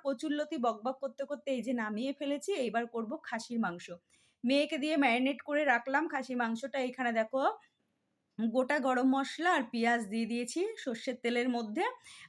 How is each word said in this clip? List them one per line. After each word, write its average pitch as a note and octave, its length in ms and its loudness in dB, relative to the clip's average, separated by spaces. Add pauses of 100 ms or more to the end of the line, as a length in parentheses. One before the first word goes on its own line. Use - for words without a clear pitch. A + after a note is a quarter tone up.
কচুরলতি D4 540 -2
বকবক A#3 420 0
করতে C4+ 260 -6
করতে, C#4 260 -8
এই B3+ 100 0
যে A#3+ 120 -2
নামিয়ে A3+ 400 -2
ফেলেছি। C#4+ 400 -2
এইবার A#3 340 0
করব A3+ 240 -6 (120)
খাসির A#3 360 -6
মাংস। F3 260 -2 (580)
মেয়েকে C#4+ 340 2
দিয়ে D4+ 200 0
ম্যারিনেট C4 440 4
করে D4 240 0
রাখলাম C4+ 420 2
খাসির C4 300 -4
মাংসটা। A#3 420 -2
এখানে B3 320 -2
দেখো A3+ 300 0 (960)
গোটা B3 400 2
গরম B3+ 300 4
মশলা C4+ 440 2
আর D4 100 2
পেঁয়াজ A#3 460 2
দিয়ে A3+ 160 0
দিয়েছি A#3+ 360 -2 (160)
সর্ষের A#3+ 380 -4
তেলের A#3+ 340 0
মধ্যে। A#3+ 360 0 (440)